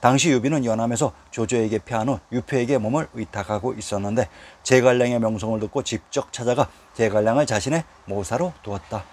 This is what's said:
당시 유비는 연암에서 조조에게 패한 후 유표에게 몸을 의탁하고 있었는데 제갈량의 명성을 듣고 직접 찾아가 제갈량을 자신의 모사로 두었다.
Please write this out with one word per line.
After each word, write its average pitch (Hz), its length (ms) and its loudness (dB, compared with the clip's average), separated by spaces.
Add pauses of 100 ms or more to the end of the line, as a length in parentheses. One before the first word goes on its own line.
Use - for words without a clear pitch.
당시 131 300 4
유비는 135 340 2
연암에서 117 480 0 (200)
조조에게 110 520 0
패한 117 240 -4
후 160 120 -2 (100)
유표에게 123 480 -2
몸을 123 360 -2
의탁하고 107 600 -6
있었는데 104 540 -4 (340)
제갈량의 123 560 4
명성을 110 400 -2
듣고 107 240 -4
직접 - 500 -6
찾아가 123 360 0 (260)
제갈량을 110 520 2
자신의 131 360 0 (220)
모사로 113 480 -4 (100)
두었다. 101 400 -8 (100)